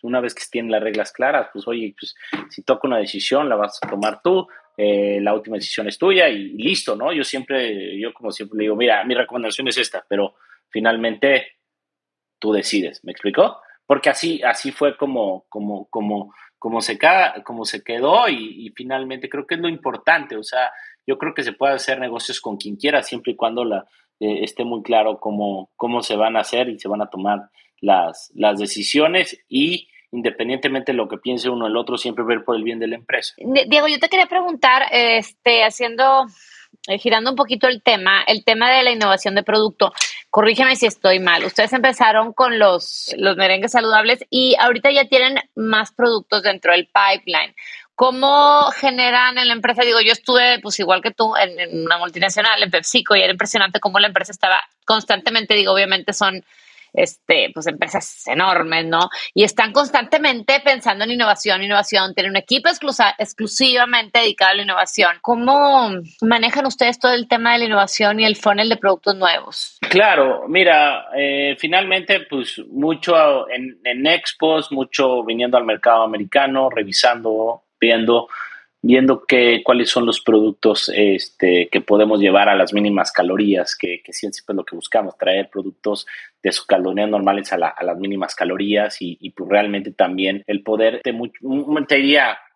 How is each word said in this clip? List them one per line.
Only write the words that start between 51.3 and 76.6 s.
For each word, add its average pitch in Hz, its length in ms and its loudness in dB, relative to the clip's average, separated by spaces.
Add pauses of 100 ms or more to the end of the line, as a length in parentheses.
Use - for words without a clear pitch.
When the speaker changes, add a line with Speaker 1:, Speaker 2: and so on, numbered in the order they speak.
Speaker 2:
en, 180 240 0
en 170 240 -6
una 165 140 0
multinacional, 190 640 -2
en 196 80 -2
PepsiCo, 202 460 0
y 190 60 4
era 185 100 2
impresionante 202 480 -2
cómo 196 200 0
la 202 80 4
empresa 190 240 -2
estaba 190 280 0 (260)
constantemente, 220 680 0
digo, 190 180 2
obviamente 190 400 0
son, 190 300 -2 (500)
este, - 600 0
pues, 160 100 -10
empresas - 640 -6
enormes, 165 580 0
¿no? 165 240 0 (240)
Y 202 100 4
están - 280 2
constantemente 277 920 0
pensando 233 420 0
en 233 60 -6
innovación, 208 520 0
innovación. 202 500 0
Tienen 196 200 -2
un 196 40 0
equipo 247 320 0
exclusa-, 269 480 0
exclusivamente 240 1000 0
dedicado 202 320 2
a 196 40 2
la 202 80 -4
innovación. 180 580 0
¿Cómo 262 680 4 (320)
manejan 233 460 0
ustedes 240 320 0
todo 247 140 4
el 240 140 -2
tema 233 260 2
de 240 60 2
la 240 60 0
innovación 208 540 2
y 220 60 2
el 214 100 2
funnel 214 340 2
de 226 80 2
productos 196 380 0
nuevos? - 640 -2 (100)
Speaker 1:
Claro, 165 580 4
mira, 151 680 4
eh, 139 420 0
finalmente, 190 640 0 (100)
pues, 127 300 -6 (100)
mucho 151 800 2
en, 127 340 -10
en 123 220 -2
expos, 160 640 0
mucho 131 520 0
viniendo 120 340 0
al 117 80 2
mercado 113 380 4
americano, 131 640 0